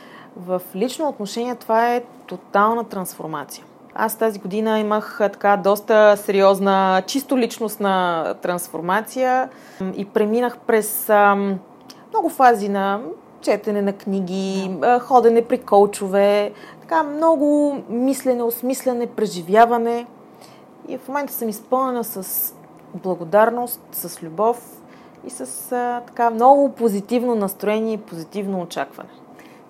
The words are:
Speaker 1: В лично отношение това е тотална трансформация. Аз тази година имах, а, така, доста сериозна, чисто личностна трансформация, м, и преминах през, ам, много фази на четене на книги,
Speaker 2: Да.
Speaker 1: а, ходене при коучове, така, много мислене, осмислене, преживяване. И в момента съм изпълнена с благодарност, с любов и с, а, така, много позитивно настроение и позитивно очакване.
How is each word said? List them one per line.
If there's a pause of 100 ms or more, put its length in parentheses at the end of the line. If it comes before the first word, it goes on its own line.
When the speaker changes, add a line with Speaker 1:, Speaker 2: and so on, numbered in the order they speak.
(360)
Speaker 1:
В (140)
лично
отношение
това
е (240)
тотална
трансформация. (300)
Аз
тази
година
имах,
а,
така,
доста
сериозна,
чисто
личностна (180)
трансформация, (320)
м,
и
преминах
през,
ам, (520)
много
фази
на (400)
четене
на
книги,
Speaker 2:
Да.
Speaker 1:
а,
ходене
при
коучове, (280)
така,
много (120)
мислене,
осмислене,
преживяване. (840)
И
в
момента
съм
изпълнена
с (400)
благодарност, (120)
с
любов (440)
и
с,
а,
така,
много
позитивно
настроение
и
позитивно
очакване. (600)